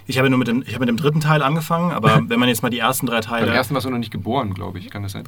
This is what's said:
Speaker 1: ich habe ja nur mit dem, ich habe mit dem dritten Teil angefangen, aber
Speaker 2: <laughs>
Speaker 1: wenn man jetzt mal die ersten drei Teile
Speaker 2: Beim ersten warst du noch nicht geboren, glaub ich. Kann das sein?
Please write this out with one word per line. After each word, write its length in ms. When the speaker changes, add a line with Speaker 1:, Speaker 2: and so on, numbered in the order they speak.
Speaker 1:
ich 100
habe 100
ja 40
nur 80
mit 100
dem, 180
ich 60
habe 80
mit 80
dem 80
dritten 240
Teil 200
angefangen, 520
aber 300
Speaker 2:
<laughs> 40
Speaker 1:
wenn 100
man 120
jetzt 140
mal 60
die 100
ersten 260
drei 160
Teile 240
Speaker 2:
Beim 100
ersten 180
warst 120
du 40
noch 80
nicht 140
geboren, 420
glaub 220
ich. 140
Kann 140
das 100
sein? 140